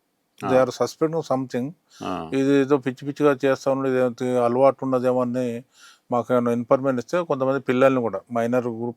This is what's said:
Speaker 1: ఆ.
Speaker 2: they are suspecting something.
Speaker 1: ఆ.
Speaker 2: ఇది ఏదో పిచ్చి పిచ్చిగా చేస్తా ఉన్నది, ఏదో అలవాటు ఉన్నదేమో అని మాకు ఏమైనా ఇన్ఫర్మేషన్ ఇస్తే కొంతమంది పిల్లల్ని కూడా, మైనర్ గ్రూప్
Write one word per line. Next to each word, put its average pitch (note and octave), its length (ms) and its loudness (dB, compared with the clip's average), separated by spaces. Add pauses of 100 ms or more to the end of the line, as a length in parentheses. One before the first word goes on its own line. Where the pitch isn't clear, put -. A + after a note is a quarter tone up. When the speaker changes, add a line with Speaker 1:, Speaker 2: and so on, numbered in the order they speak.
(440)
Speaker 1:
ఆ. G2 40 -4
Speaker 2:
they B2+ 140 4
are B2 200 0
suspecting D#3+ 400 -2 (120)
something. C3 380 -4 (320)
Speaker 1:
ఆ. F2+ 300 -8
Speaker 2:
ఇది C3+ 180 2
ఏదో C#3 240 4
పిచ్చి C3 300 -6
పిచ్చిగా C#3+ 380 2
చేస్తా C3+ 260 0
ఉన్నది, C3+ 260 0
ఏదో B2 480 0
అలవాటు B2+ 380 4
ఉన్నదేమో B2+ 400 0
అని B2 400 -4 (500)
మాకు A#2+ 200 -2
ఏమైనా A#2+ 200 2
ఇన్ఫర్మేషన్ C3 460 0
ఇస్తే F3 240 -4
కొంతమంది C3+ 380 -2
పిల్లల్ని C3 400 2
కూడా, G2 200 -4 (120)
మైనర్ A#2+ 360 0
గ్రూప్ A#2 280 -8